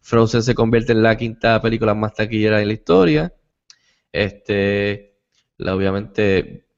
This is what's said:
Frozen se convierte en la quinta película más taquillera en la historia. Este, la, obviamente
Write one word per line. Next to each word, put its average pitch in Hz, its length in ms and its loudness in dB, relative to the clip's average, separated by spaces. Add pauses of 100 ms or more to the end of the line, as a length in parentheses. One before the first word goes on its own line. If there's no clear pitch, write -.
Frozen 113 420 2
se 120 120 0
convierte 117 380 2
en 110 100 2
la 113 140 2
quinta 113 440 -2
película 110 320 0
más 107 200 -4
taquillera 107 480 0
en 104 60 -2
la 107 60 -2
historia. 165 600 0 (800)
Este, 101 960 -4 (500)
la, 95 160 -4
obviamente 95 920 -2 (120)